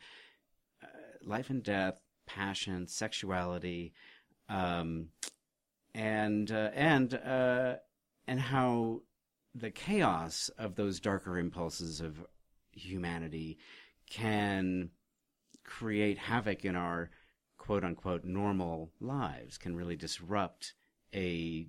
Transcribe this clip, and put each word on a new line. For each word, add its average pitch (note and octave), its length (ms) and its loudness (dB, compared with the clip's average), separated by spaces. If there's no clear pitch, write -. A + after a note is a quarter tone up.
uh, - 40 -16
life A2+ 260 -2
and C3 140 -2
death, F#2+ 380 2
passion, F#2+ 580 -4
sexuality, F2+ 1080 -2
um, E2+ 580 0
and, G#2+ 560 2
uh, G#2+ 220 2
and, C3+ 400 6
uh, B2+ 600 2
and B2+ 140 0
how A#2+ 580 4
the A2+ 160 -6
chaos G2 840 2
of G#2 180 -4
those G2 240 0
darker F#2 400 0
impulses E2 640 -4
of D#2+ 240 -8
humanity E2 840 -4
can G2 800 0
create G#2 540 2
havoc G#2+ 480 0
in F#2 100 0
our E2+ 340 0
quote-unquote F2+ 680 0
normal F#2 760 0
lives, G#2+ 580 -4
can F2 200 -4
really F2 180 -4
disrupt F2 800 -4
a E2 560 -2